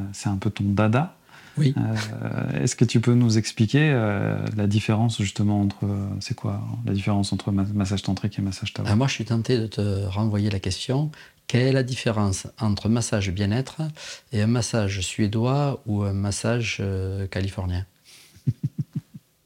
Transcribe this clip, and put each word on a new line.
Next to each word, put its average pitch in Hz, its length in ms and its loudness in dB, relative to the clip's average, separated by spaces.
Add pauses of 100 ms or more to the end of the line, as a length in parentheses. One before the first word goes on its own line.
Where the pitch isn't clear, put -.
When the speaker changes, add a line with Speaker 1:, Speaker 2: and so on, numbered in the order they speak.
(140)
Speaker 1:
c'est - 160 -4
un 101 80 0
peu 101 140 -2
ton - 120 -2
dada. 107 540 2 (400)
Speaker 2:
Oui. 143 180 4
Speaker 1:
Euh, 113 880 -2
est-ce 127 120 0
que 123 100 4
tu 113 160 4
peux 123 140 4
nous 117 220 6
expliquer, 123 540 2
euh, 107 460 0 (180)
la 104 120 0
différence, 110 500 2
justement, 104 440 0
entre, 101 240 0
euh, 101 220 -2 (140)
c'est - 140 -6
quoi, 104 280 -4
hein, 110 220 -8
la 107 80 0
différence 101 400 0
entre 98 180 -2
ma-, 98 120 2
massage 101 400 0
tantrique 98 340 -2
et - 40 -2
massage 98 320 -4
Tao ? 104 140 -6
Speaker 2:
Ah, 101 80 4
moi, 131 120 4
je 131 60 -2
suis 113 120 -6
tenté 113 320 0
de 110 100 -2
te 101 380 -2
renvoyer 104 460 0
la 98 80 -2
question. 131 520 -2 (360)
Quelle 123 160 4
est 131 100 4
la 135 100 4
différence 107 640 0 (120)
entre 104 280 0
massage 107 440 0
bien-être 104 500 -2 (500)
et 107 100 0
un 107 60 2
massage 107 540 0
suédois 117 880 0
ou 101 160 0
un 98 100 0
massage, 104 680 -2
euh, 98 480 -4
californien ? 92 580 -4 (640)
<laughs> - 60 4 (920)